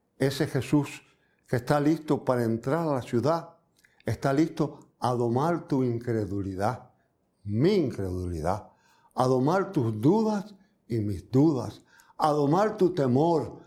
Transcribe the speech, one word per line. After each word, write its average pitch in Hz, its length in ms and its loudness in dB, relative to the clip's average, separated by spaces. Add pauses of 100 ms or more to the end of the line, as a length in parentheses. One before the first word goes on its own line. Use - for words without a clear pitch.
(180)
Ese 135 300 0
Jesús - 560 -2 (440)
que 127 100 0
está 147 220 0
listo 151 460 0
para 123 180 2
entrar 117 440 -2
a 147 80 0
la 123 80 -4
ciudad, 143 540 -2 (460)
está 139 300 -2
listo 151 460 0 (200)
a 120 120 0
domar 127 560 0
tu 135 160 0
incredulidad, 104 1080 -4 (520)
mi 123 320 2
incredulidad, 92 960 -4 (420)
a 123 120 2
domar 147 460 0
tus 113 300 -2
dudas 208 540 2 (320)
y 117 100 -4
mis 104 320 -4
dudas, 135 540 2 (340)
a 156 140 2
domar 170 460 2
tu 180 160 4
temor, 139 720 0